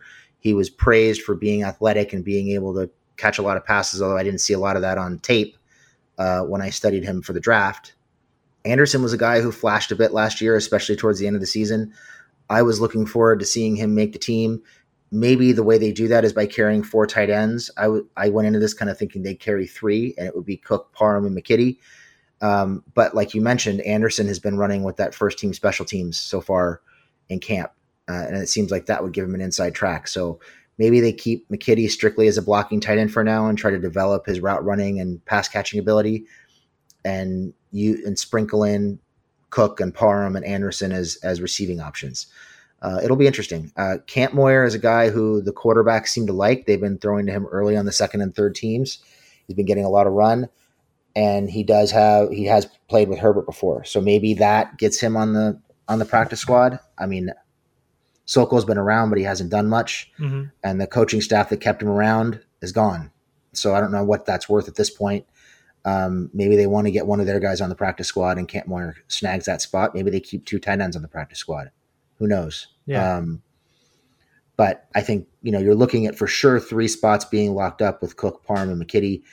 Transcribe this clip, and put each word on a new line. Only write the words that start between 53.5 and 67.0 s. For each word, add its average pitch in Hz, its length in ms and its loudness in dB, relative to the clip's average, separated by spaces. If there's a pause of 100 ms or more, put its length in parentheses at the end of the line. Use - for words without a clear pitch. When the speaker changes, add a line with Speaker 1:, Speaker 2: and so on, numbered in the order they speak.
Speaker 1:
So - 160 -2
maybe 104 320 4
that 107 440 2
gets 107 220 0
him 110 160 0
on 110 160 0
the, 107 300 0 (260)
on 113 120 -2
the 107 60 -2
practice 113 360 0
squad. 127 380 4 (180)
I 95 80 -6
mean, 95 260 -4 (920)
Sokol's 120 400 2
been 104 120 0
around, 110 320 2
but 104 80 2
he 98 80 0
hasn't 92 240 -4
done 104 180 0
much. 117 500 -2
Speaker 2:
Mm-hmm. 139 260 -4 (200)
Speaker 1:
And 95 180 -2
the 98 60 -2
coaching 110 340 2
staff 104 280 2
that 104 120 -2
kept 107 200 -2
him 107 80 -2
around 110 520 0 (200)
is 90 100 -8
gone. 92 400 -2 (420)
So 98 220 0
I 101 60 4
don't 101 100 -2
know 101 120 0
what 104 220 0
that's 92 240 -4
worth 104 180 2
at 95 80 -18
this 104 140 0
point. 101 360 -4 (600)
Um, 92 480 -2
maybe 101 220 4
they 101 120 4
wanna 104 240 0
get 95 140 0